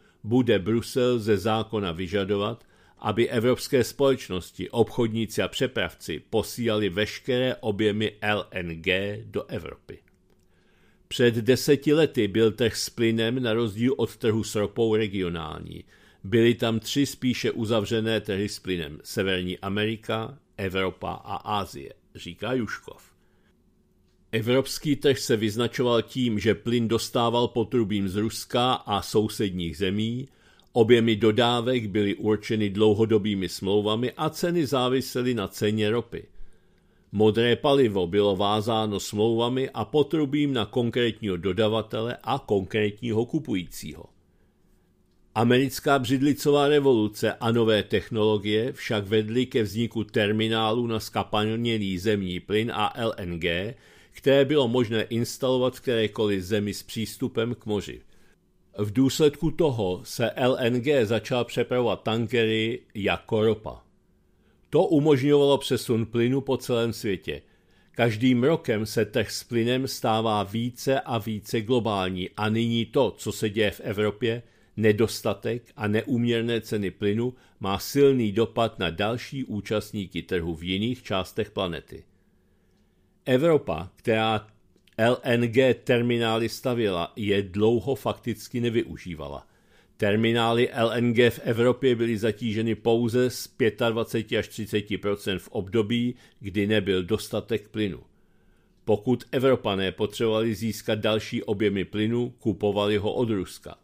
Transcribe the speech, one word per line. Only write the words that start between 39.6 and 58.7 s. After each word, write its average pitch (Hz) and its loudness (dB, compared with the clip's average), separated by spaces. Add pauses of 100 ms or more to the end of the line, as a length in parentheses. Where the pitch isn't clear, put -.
a 113 -6
potrubím 147 0
na 113 0
konkrétního 113 -2
dodavatele 107 -2
a 123 -2
konkrétního 107 -2
kupujícího. 101 -6 (1300)
Americká 127 2
břidlicová 139 2
revoluce 117 2
a 117 -2
nové 110 4
technologie 107 0
však 104 -4
vedly 110 0
ke 127 0
vzniku 107 -4
terminálu 110 0
na 113 -2
skapalněný 107 -2
zemní 95 -2
plyn 107 -2
a 104 -2
L 117 -2
N 87 -8
G, 90 -2 (360)
které 139 4
bylo 139 2
možné 117 0
instalovat 127 -2
v - -18
kterékoliv 107 0
zemi 104 -2
s - -14
přístupem 117 -6
k - -18
moři. 95 -6 (800)